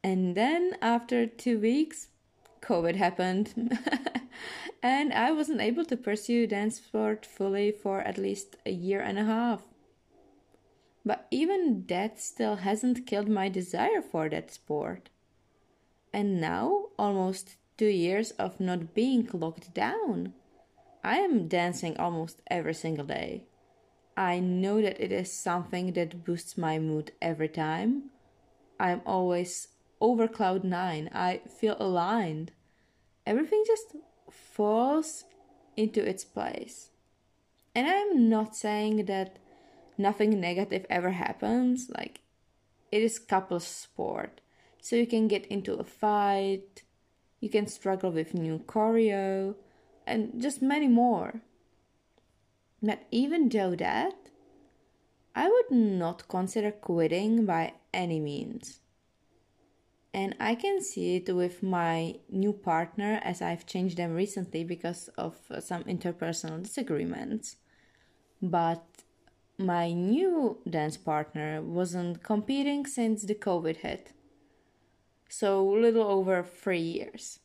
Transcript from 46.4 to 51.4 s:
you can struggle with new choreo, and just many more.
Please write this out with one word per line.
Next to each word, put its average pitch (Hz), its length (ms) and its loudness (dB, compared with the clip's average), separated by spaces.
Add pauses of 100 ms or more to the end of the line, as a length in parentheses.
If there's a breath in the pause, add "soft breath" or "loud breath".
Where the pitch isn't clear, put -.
you 208 100 -6
can 208 180 2
struggle 190 440 -2
with 160 220 -2
new 160 260 -2
choreo, 202 960 2 (520 soft breath)
and 226 340 -2
just 269 200 -2
many 285 260 4
more. 233 540 4 (1400)